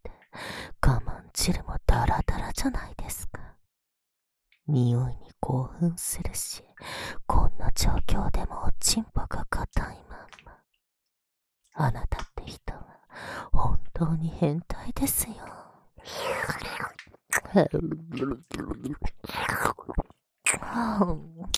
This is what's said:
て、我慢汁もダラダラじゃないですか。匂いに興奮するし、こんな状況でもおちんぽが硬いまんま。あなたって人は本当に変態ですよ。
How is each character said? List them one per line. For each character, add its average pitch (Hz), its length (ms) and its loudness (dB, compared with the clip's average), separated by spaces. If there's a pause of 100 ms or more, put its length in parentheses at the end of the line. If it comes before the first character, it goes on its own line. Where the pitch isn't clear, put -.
て、 - 80 -10 (760)
我 123 140 4
慢 - 320 -8
汁 - 320 -2
も - 120 -4 (100)
ダ - 200 6
ラ - 200 2
ダ - 120 0
ラ - 140 -6
じ - 120 -4
ゃ 269 60 0
な - 180 -8
い - 80 -18
で - 140 -10
す - 180 -8
か。 - 120 -12 (1300)
匂 123 440 2
い - 60 -6
に - 240 -16
興 131 240 -2
奮 170 320 -4
す - 260 -6
る - 120 -4
し、 - 300 -10 (640)
こ - 220 8
ん - 100 6
な - 140 6
状 - 180 6 (160)
況 - 240 6
で - 160 4
も - 200 -6
お - 60 8
ち - 280 2
ん 220 40 -2
ぽ - 180 -2
が - 260 -4
硬 - 440 -2
い - 160 -20
ま - 80 -16
ん - 20 -16 (260)
ま。 - 140 -20 (1160)
あ 143 160 0
な - 160 -2
た - 160 -4
っ - 120 -12
て - 100 -10
人 - 300 -10
は - 100 -16 (680)
本 - 280 8 (140)
当 165 220 0
に 160 120 -2
変 160 340 0
態 - 300 -8
で 269 140 -2
す - 220 -2
よ。 220 60 -14 (4000)